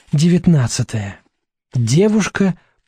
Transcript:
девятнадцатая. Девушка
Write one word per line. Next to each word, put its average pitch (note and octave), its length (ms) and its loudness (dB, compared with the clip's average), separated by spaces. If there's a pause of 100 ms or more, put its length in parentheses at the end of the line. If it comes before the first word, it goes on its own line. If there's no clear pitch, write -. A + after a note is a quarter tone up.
(120)
девятнадцатая. C#3+ 1040 0 (540)
Девушка F3+ 840 0 (300)